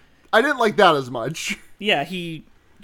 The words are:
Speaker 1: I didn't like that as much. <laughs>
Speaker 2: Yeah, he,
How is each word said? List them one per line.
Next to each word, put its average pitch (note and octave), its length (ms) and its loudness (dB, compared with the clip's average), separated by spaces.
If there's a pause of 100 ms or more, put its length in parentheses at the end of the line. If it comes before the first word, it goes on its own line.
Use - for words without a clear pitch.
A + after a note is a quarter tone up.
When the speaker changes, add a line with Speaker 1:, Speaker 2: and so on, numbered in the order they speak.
(340)
Speaker 1:
I A3 80 6
didn't C#4+ 160 0
like A3 200 0
that F3 180 6
as C3 160 -4
much. C3 520 -8
<laughs> - 40 -20 (120)
Speaker 2:
Yeah, F3+ 260 0
he, E3+ 380 -10 (400)